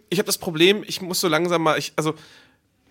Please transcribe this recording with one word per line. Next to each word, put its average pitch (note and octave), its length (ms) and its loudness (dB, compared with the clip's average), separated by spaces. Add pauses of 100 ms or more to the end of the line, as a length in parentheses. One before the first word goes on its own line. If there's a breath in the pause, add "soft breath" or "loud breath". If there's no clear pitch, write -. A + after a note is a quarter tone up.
ich F3 100 -2
hab G3+ 80 0
das F#3+ 100 -4
Problem, F3+ 480 2
ich - 160 -8
muss F3+ 200 -6
so F#3+ 60 2
langsam E3 360 0
mal, D3+ 160 2
ich, - 160 -8
also, D#3 180 0 (760 soft breath)